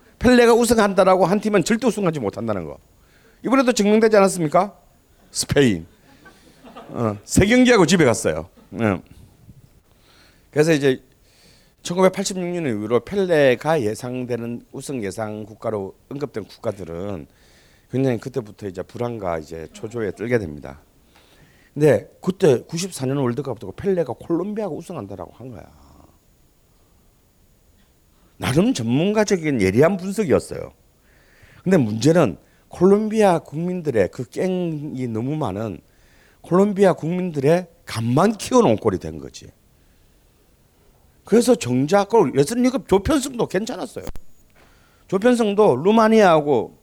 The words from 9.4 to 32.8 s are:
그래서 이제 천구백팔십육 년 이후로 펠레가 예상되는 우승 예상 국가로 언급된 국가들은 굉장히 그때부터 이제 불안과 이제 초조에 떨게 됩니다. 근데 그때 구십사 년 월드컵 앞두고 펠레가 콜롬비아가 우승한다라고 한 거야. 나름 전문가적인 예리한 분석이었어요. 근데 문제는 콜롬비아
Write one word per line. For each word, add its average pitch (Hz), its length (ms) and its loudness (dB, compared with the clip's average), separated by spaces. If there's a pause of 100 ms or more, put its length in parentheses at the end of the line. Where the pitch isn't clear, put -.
그래서 156 220 2
이제 139 300 0 (800)
천구백팔십육 185 640 -2
년 175 180 -6
이후로 110 340 -2
펠레가 156 800 0
예상되는 120 800 -8 (100)
우승 131 320 -10
예상 107 400 -8
국가로 104 500 -8 (140)
언급된 131 380 -10
국가들은 92 800 -10 (640)
굉장히 131 240 -2
그때부터 107 520 -12
이제 90 140 -12
불안과 104 560 -8
이제 80 360 -14
초조에 110 380 -8
떨게 120 260 -4
됩니다. 73 420 -10 (920)
근데 143 360 2 (120)
그때 151 400 2
구십사 170 420 -10
년 135 140 -4
월드컵 127 340 -4
앞두고 104 200 -12
펠레가 170 420 -4
콜롬비아가 190 600 -6
우승한다라고 101 600 -14
한 127 160 -18
거야. 101 200 -18 (2750)
나름 180 340 2
전문가적인 160 880 0
예리한 127 380 4
분석이었어요. 180 760 -2 (920)
근데 185 140 2
문제는 120 640 2 (300)
콜롬비아 202 720 2